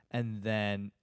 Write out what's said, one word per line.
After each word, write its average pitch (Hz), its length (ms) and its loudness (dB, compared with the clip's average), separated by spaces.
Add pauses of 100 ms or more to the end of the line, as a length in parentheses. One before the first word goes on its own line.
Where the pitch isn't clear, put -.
(120)
And 113 320 -2
then 101 480 0 (120)